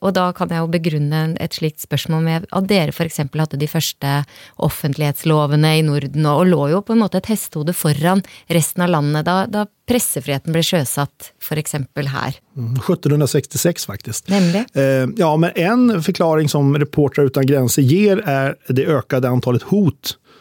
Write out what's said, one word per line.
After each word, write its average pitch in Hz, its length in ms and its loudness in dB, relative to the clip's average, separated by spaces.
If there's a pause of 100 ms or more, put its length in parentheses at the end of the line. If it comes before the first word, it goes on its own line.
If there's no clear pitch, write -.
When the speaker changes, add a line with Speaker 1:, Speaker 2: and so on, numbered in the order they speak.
Speaker 1:
och 190 120 0
då 180 200 0
kan 175 160 -4
jag 165 160 -2
ju 165 60 -4
begrunna 156 640 0
ett - 180 -6
slikt - 260 -6
spörsmål 160 440 -2
med 165 260 -2
att 190 180 -2
dere 180 240 2
för 165 140 -4
exempel 151 340 -4
hade 151 180 -2
de 147 100 -2
första 143 580 -2 (300)
offentlighetslovene 151 1200 0
i 160 40 4
Norden, 147 440 0
och, 147 120 2
och 180 80 4
låg 147 240 2
ju 185 120 0
på 226 120 -4
en 226 60 4
måte 190 180 0
ett 190 80 -4
hästhode 175 480 -4
föran 165 500 0 (240)
resten 170 360 0
av 175 60 2
landet 151 360 0
då, 185 240 0
då 208 160 -2 (220)
pressefriheten 160 680 -2
blev 165 100 0
sjösatt, - 800 -4
för 156 160 -6
exempel 147 500 -6
här. 135 280 -6 (220)
Speaker 2:
Mm, 123 220 -4
sjuttonhundrasextiosex 151 1080 0
faktiskt. - 420 -10
Speaker 1:
Nämligen? 190 460 2
Speaker 2:
Eh, 135 440 2
ja, 160 200 2
men 165 180 2
en 214 480 2
förklaring 160 460 2
som 143 280 2
Reportrar 143 480 0
utan 135 200 0
gränser 135 360 2
ger 190 360 4
är 135 380 -2 (120)
det 135 180 0
ökade 131 440 0
antalet 123 320 0
hot - 560 -2 (240)